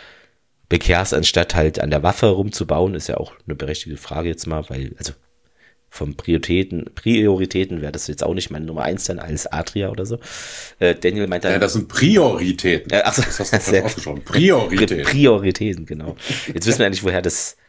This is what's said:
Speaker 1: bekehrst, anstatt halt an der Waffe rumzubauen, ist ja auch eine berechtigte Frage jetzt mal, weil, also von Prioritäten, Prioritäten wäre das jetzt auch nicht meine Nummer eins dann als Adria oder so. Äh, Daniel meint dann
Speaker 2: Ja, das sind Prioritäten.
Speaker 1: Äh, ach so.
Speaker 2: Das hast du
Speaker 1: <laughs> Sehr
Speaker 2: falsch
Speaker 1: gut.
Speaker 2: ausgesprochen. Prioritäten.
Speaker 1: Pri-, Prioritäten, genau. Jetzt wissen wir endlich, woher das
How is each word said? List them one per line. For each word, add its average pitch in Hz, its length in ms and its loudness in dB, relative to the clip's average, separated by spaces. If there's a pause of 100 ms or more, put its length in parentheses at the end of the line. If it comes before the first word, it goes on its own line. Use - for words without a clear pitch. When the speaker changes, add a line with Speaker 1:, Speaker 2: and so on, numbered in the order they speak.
(680)
Speaker 1:
bekehrst, 87 440 2
anstatt - 420 2
halt 78 240 2
an 73 120 -2
der 73 120 0
Waffe 98 240 2
rumzubauen, 95 680 0
ist - 120 -8
ja - 100 -4
auch - 160 -8 (120)
eine 73 100 -8
berechtigte 73 420 -8
Frage 85 320 -6
jetzt - 180 -6
mal, 80 220 -4
weil, 65 280 -8
also - 160 -10 (840)
von 73 200 -6
Prioritäten, 87 800 -2
Prioritäten 95 880 0
wäre 73 100 -8
das - 160 -8
jetzt 76 160 -6
auch 85 100 0
nicht 92 180 -6
meine 78 140 -8
Nummer 80 180 -6
eins 92 220 -4
dann 90 120 -6
als 78 300 -8
Adria 95 420 -4
oder 104 160 -6
so. 113 140 -6 (600)
Äh, 87 160 6
Daniel 95 320 0
meint 87 180 -2
dann 92 80 2
Speaker 2:
Ja, 95 60 2
das 98 140 2
sind 110 140 -2
Prioritäten. 92 1040 4
Speaker 1:
Äh, 101 140 4
ach - 80 0
so. - 80 2
Speaker 2:
Das - 180 -2
hast 101 140 -4
du 107 60 4
Speaker 1:
<laughs> - 20 -6
Sehr 98 200 4
Speaker 2:
falsch - 0 -
Speaker 1:
gut. 98 40 0
Speaker 2:
ausgesprochen. 73 400 -6
Prioritäten. 104 800 2
Speaker 1:
Pri-, - 60 0
Prioritäten, 101 760 4
genau. 78 320 -10 (360)
Jetzt 87 140 -4
wissen 113 120 2
wir 113 60 6
endlich, 98 180 0
woher 90 180 2
das - 340 -2 (120)